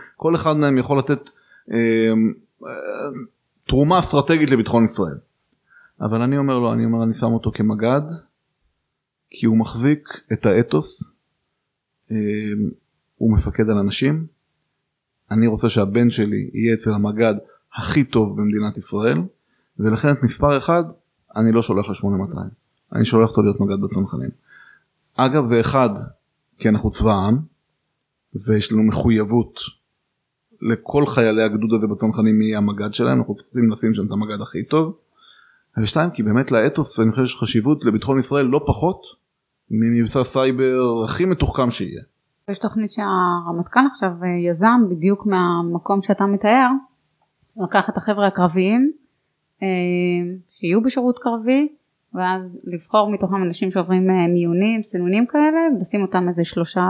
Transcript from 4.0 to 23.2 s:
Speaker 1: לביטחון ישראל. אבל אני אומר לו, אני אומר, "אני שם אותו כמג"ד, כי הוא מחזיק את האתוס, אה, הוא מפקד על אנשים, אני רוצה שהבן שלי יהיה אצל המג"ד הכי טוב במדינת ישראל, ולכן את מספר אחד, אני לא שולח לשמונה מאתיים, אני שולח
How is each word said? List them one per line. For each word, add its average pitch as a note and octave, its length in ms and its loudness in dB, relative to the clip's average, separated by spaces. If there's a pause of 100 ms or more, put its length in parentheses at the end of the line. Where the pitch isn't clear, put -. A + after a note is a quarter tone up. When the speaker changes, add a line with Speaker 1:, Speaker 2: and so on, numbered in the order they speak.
Speaker 1:
לביטחון A2+ 340 2
ישראל. F2 300 -4 (840)
אבל A2+ 200 -2
אני C3+ 160 0
אומר C#3 220 0
לו, A#2 140 0
אני A#2 120 0
אומר, A2+ 180 0
"אני A2+ 100 0
שם A#2 200 0
אותו A2+ 200 -2
כמג"ד, A2 480 0 (1300)
כי - 160 -6
הוא A2 120 4
מחזיק A#2 500 0 (260)
את G#2 120 -4
האתוס, A#2+ 680 0 (960)
אה, A2 60 -2 (1000)
הוא A#2 160 2
מפקד G#2+ 360 0
על G#2+ 80 2
אנשים, C3+ 480 0 (1080)
אני A2 160 4
רוצה A2 220 0
שהבן A2 400 2
שלי G#2+ 440 -2
יהיה A2+ 200 0
אצל A2 200 -2
המג"ד G#2 420 2 (400)
הכי A#2 280 0
טוב G#2+ 380 0
במדינת G#2 360 0
ישראל, A2 400 -2 (600)
ולכן A2 320 2
את C3 120 0
מספר C#3+ 340 2
אחד, E3+ 260 0 (520)
אני A2 160 2
לא A2+ 100 4
שולח G2+ 280 -2
לשמונה G2+ 280 -4
מאתיים, F#2 320 -6 (440)
אני A2+ 120 2
שולח A2+ 240 4